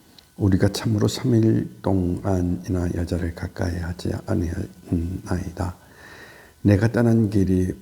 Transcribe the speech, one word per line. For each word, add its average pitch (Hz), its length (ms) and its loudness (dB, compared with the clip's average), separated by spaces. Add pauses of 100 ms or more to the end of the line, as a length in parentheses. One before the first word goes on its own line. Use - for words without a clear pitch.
(380)
"우리가 98 320 4
참으로 110 380 0
삼 123 280 0
일 113 480 2
동안이나 90 1120 -2
여자를 85 400 -4
가까이 87 420 -6
하지 87 340 -6 (140)
아니하나이다. 87 1500 -4 (840)
내가 101 300 4
떠난 113 380 4
길이 92 520 2